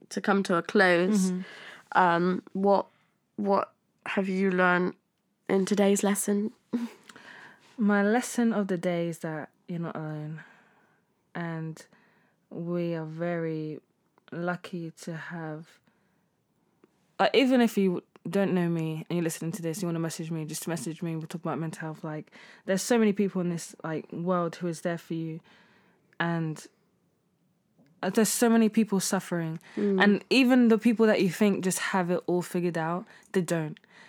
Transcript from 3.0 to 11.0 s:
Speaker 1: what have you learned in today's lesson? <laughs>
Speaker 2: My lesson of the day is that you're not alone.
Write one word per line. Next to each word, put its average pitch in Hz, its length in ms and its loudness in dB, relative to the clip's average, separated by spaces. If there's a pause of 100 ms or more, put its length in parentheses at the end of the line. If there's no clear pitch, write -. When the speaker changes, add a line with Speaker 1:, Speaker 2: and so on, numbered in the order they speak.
Speaker 1:
what 196 360 0 (340)
have 196 240 -2
you 190 220 0
learned 180 420 2 (560)
in 190 160 2
today's 196 380 2
lesson? 202 480 0 (200)
<laughs> 240 160 -4 (920)
Speaker 2:
My 202 260 2
lesson 233 500 0
of 196 140 -2
the 185 100 -2
day 170 300 -2
is 165 120 -8
that 156 300 -8 (200)
you're 170 100 -6
not 170 160 -6
alone. 156 460 -10 (920)